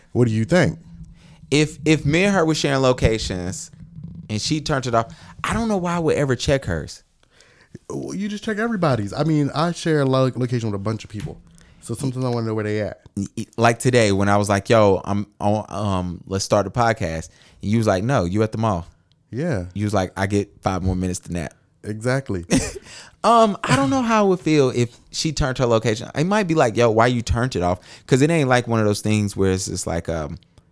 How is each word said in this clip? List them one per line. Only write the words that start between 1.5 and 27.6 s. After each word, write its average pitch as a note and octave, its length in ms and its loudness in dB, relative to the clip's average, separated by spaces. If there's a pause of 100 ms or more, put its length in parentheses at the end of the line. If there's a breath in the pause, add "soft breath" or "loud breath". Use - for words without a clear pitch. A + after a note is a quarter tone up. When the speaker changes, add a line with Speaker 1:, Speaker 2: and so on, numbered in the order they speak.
Speaker 2:
If, D3 340 2
if D#3 200 4
me D#3+ 200 2
and G3+ 100 2
her F3 100 4
were D#3+ 100 2
sharing C#3 280 0
locations A2 880 -2 (580)
and G#2+ 120 -4
she D3+ 200 -2
turned C3+ 260 -4
it A#2 80 -2
off, A#2 200 0 (280 loud breath)
I - 120 -2
don't A3+ 140 -2
know G#3 100 0
why F3 180 -2
I - 20 -2
would D#3+ 180 0
ever C3+ 200 0
check C#3 300 0
hers. - 360 -6 (880 soft breath)
Speaker 1:
Well, - 260 -8
you G3 140 -6
just G#3 160 -10
check G#3+ 140 -4
everybody's. E3+ 560 -2
I D3+ 100 -2
mean, D3+ 300 0
I E3+ 180 -2
share D#3+ 300 0
a - 20 2
lo-, C3 320 2
location A#2+ 340 -2
with G2+ 80 -4
a G2 40 -10
bunch A2 220 -6
of - 60 -20
people. - 300 -10 (400 soft breath)
So - 140 -10
sometimes B2+ 300 -4
I B2+ 40 0
wanna A#2+ 180 -2
know A2 80 -2
where G#2+ 100 -2
they G#2+ 180 -2
at. - 180 -6 (560)
Speaker 2:
Like A#2+ 220 4
today A#2 340 4
when G2+ 160 2
I G2+ 80 4
was G#2 140 2
like, G2+ 180 0
"Yo, G#2 360 6
I'm G2+ 220 -4 (140)
on, G#2 300 0
um, F#2 560 -4
let's F#2+ 180 -4
start G#2 200 2
the F#2+ 60 -6
podcast." G#2 600 -2 (320 soft breath)
And G2 80 -4
you A2+ 80 2
was A2 80 0
like, F#2+ 180 2
"No, A#2+ 200 0
you G2 180 0
at A2 100 -2
the G#2+ 60 -6
mall." G#2 280 -2 (440)
Speaker 1:
Yeah. A#2+ 440 -4
Speaker 2:
You G2+ 100 -4
was G#2 100 -2
like, F#2 240 -2
"I G2 80 0
get G2+ 240 -2 (100)
five F#2+ 220 -2
more F#2 140 0
minutes F2+ 240 -4
to - 120 -14
nap." E2+ 220 -8 (280)
Speaker 1:
Exactly. G#2+ 680 -4
Speaker 2:
<laughs> - 40 4 (680 loud breath)
Um, A3+ 400 4
I - 100 2
don't C4+ 160 2
know C4+ 100 2
how A3+ 240 2
it G3 40 4
would F3+ 120 2
feel D3 300 4
if A#2+ 260 0 (140)
she - 220 -4
turned C3 260 -2
her C3 80 2
location. A2+ 480 0
It C#3+ 100 -2
might G#3 220 0
be E3 80 0
like, B2+ 220 2
"Yo, A#2 120 6
why A2 200 4
you B2 120 0
turned A#2+ 360 -2
it E2+ 80 0